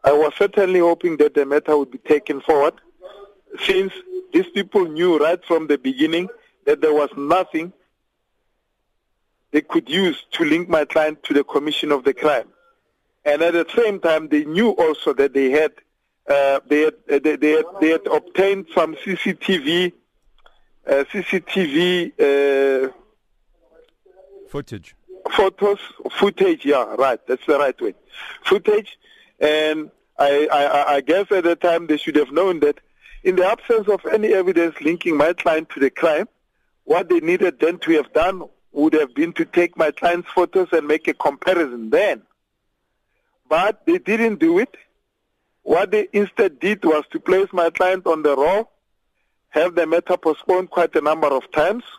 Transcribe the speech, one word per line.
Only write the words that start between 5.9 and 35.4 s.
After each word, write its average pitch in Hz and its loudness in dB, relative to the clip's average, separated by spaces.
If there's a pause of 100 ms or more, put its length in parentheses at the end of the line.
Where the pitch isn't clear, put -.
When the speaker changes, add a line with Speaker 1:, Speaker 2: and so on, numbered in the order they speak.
Speaker 1:
that 143 0
there 151 2
was 147 0
nothing 165 -4 (1800)
they 147 0
could - -4
use 175 -2
to - -4
link 165 0
my 160 0
client 156 -2
to - -6
the 143 2
commission 151 -4
of 135 0
the 135 0
crime. 143 -2 (760)
And 147 0
at 170 2
the 170 0 (100)
same 214 0
time, 156 0
they 151 0
knew 180 0
also 156 0
that 135 0
they 135 2
had, 151 2 (560)
uh, 139 2
they 147 2
had, 156 0 (140)
uh, 143 2
they, 151 0
they 147 0
had, 156 2 (140)
they 156 2
had 165 -2
obtained 196 -2
some 160 0
C 190 -4
C 185 -4
T 185 -2
V, 170 -2 (960)
uh, 139 2
C 202 -6
C 190 -4
T 185 -2
V, 175 0
uh, 139 2 (1600)
Speaker 2:
Footage. 120 -14 (360)
Speaker 1:
Photos, 202 0 (400)
footage, 190 0
yeah, 127 0
right, 123 0
that's 127 -4
the 151 2
right 139 -2
way. 107 -6 (480)
Footage, 208 -2 (400)
and 156 0 (300)
I, 143 2
I, 143 2
I, 143 0
I 143 0
guess 175 0
at 185 0
the 170 2
time 170 -2
they 151 0
should 147 -4
have 139 0
known 175 0
that 147 0 (440)
in 185 0
the 180 2
absence 220 0
of 196 0
any 214 0
evidence 175 0
linking 165 -2
my 147 4
client 160 -2